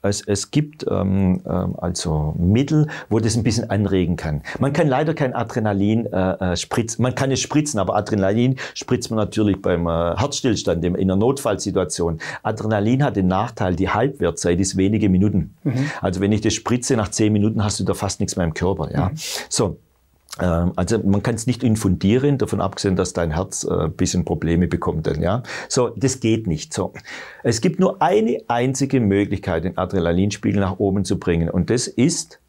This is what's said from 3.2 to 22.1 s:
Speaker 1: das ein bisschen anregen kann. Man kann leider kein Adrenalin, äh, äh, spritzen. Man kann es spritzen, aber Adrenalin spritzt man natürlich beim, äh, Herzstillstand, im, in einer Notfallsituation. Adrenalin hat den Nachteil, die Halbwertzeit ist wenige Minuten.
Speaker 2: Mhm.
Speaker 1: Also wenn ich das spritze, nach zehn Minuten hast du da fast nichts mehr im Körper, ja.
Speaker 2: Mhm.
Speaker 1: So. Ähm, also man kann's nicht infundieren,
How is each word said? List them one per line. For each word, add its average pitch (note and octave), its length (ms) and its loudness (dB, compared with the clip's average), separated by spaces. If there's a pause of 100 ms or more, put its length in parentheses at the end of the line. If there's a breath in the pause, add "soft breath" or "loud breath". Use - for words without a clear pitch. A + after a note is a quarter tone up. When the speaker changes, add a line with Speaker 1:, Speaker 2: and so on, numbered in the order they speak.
Speaker 1:
das A2 160 0
ein A2+ 80 0
bisschen A2+ 260 0
anregen F#2+ 460 2
kann. D2+ 260 -4 (160 loud breath)
Man C#3+ 140 0
kann D#3+ 160 2
leider D3+ 260 2
kein C3 180 -2
Adrenalin, A2 800 0
äh, F#2 400 0
äh, E2+ 40 0
spritzen. - 480 -2
Man B2 100 0
kann C3+ 160 0
es C3 100 0
spritzen, D3 380 -2
aber F#2 160 -2
Adrenalin G#2+ 600 2 (180 loud breath)
spritzt - 360 -2
man A2+ 80 -2
natürlich G#2 440 0
beim, E2+ 240 0
äh, E2+ 300 0
Herzstillstand, G2 680 -2
im, F2+ 120 0
in F#2+ 120 0
einer F#2 80 2
Notfallsituation. F#2+ 1040 0 (240 loud breath)
Adrenalin G#2+ 600 0
hat A#2 100 0
den F#2+ 140 2
Nachteil, F#2 480 0
die F2+ 140 0
Halbwertzeit F2 680 0
ist F#2+ 180 0
wenige G2+ 320 2
Minuten. F#2 540 2
Speaker 2:
Mhm. C#3 280 -2 (100)
Speaker 1:
Also F#2 200 -2
wenn G2+ 120 2
ich G#2+ 80 2
das G#2+ 140 0
spritze, B2 420 0
nach G2+ 160 0
zehn G#2+ 200 2
Minuten G#2+ 300 2
hast G2+ 160 -2
du G2 60 -2
da F#2 100 0
fast - 240 -4
nichts G2 180 -4
mehr F2+ 100 0
im D#2+ 80 -2
Körper, F2+ 380 -2
ja. E2 180 0
Speaker 2:
Mhm. - 40 -8 (340 loud breath)
Speaker 1:
So. F2+ 280 -2 (640)
Ähm, F2 360 2
also F#2 280 0
man G2 180 2
kann's A2+ 240 -2
nicht A#2+ 160 -2
infundieren, A2+ 760 2